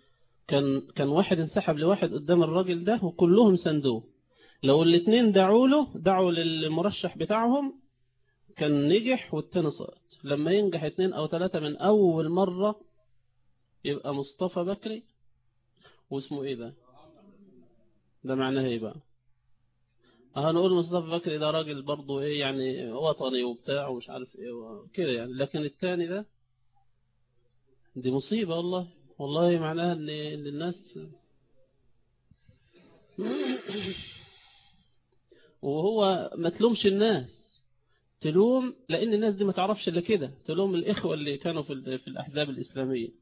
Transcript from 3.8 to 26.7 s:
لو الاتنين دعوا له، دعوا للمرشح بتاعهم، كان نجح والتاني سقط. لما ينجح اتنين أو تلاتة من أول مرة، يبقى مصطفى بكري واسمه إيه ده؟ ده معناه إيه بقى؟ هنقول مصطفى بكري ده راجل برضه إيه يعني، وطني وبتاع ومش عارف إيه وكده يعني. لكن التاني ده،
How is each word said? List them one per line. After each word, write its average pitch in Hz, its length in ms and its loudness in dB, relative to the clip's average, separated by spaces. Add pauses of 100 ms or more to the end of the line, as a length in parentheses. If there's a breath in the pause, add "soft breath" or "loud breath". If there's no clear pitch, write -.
لو 143 200 6
الاتنين 208 480 6
دعوا 202 360 6
له، 285 280 4
دعوا 185 360 2
للمرشح 165 840 -2
بتاعهم، 233 640 0 (760)
كان 147 340 2
نجح 226 440 0
والتاني 156 360 -2
سقط. - 320 -10 (220)
لما 147 280 0
ينجح 190 320 2
اتنين 185 300 0
أو 156 120 -4
تلاتة 175 340 -2
من 151 180 -4
أول 175 520 4
مرة، 190 500 0 (1040)
يبقى 139 300 -4
مصطفى 175 480 -4
بكري 214 400 -8 (1040 soft breath)
واسمه 139 340 -6
إيه 135 120 -4
ده؟ 117 180 -12 (1500)
ده 131 120 -4
معناه 131 300 0
إيه 117 140 -2
بقى؟ 107 160 -8 (1400 soft breath)
هنقول 165 380 2
مصطفى 170 360 0
بكري 170 280 -4
ده 151 140 0
راجل 151 300 -4
برضه 139 400 -6
إيه 147 180 -4
يعني، 131 520 -4
وطني 131 520 -2
وبتاع 139 440 -6
ومش 123 220 -10
عارف 127 260 -14
إيه 120 160 -12
وكده 120 600 -8
يعني. 120 220 -6
لكن 139 260 -4
التاني 170 480 -4
ده، 196 180 -8 (1700)